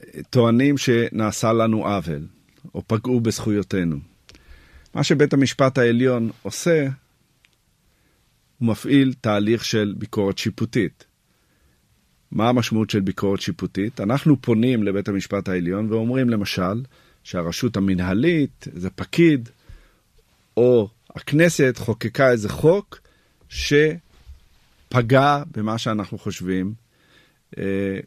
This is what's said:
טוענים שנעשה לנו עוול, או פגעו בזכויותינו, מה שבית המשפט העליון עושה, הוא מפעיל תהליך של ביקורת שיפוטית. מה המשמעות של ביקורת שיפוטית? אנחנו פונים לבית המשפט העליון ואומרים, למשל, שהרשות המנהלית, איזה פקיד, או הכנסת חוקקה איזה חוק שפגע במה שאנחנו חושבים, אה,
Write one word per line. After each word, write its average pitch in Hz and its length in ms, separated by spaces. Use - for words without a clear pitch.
טוענים 127 480
שנעשה 113 720
לנו 110 340
עוול, 85 400
או 87 120
פגעו 120 340
בזכויותינו, 101 760
מה 156 100
שבית 143 280
המשפט 135 460
העליון 120 520
עושה, 147 460
הוא 117 100
מפעיל 131 520
תהליך 107 440
של 104 340
ביקורת 101 400
שיפוטית. - 680
מה 113 180
המשמעות 113 420
של 107 100
ביקורת 95 400
שיפוטית? 95 600
אנחנו 131 400
פונים 117 420
לבית 98 260
המשפט 98 400
העליון 92 440
ואומרים, 120 380
למשל, 101 520
שהרשות 90 540
המנהלית, 98 1000
איזה 92 160
פקיד, 147 580
או 120 320
הכנסת 151 600
חוקקה 117 520
איזה 107 180
חוק 175 520
שפגע 143 2000
במה 110 280
שאנחנו 107 400
חושבים, 92 560
אה, 98 480